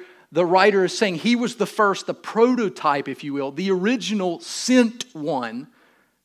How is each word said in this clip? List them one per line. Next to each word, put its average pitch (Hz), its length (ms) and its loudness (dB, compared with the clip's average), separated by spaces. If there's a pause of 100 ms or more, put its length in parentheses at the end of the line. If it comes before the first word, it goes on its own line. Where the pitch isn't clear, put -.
(320)
the 170 120 2
writer 190 400 4
is 175 120 -4
saying 190 200 0
he 220 200 2
was 233 200 -4
the 190 100 -2
first, 202 400 0
the 170 80 -8
prototype, 202 960 0
if 135 160 -10
you 143 80 -8
will, 139 180 -4
the 180 200 -4
original 185 720 -2
sent 240 640 0 (100)
one. 135 540 -6 (560)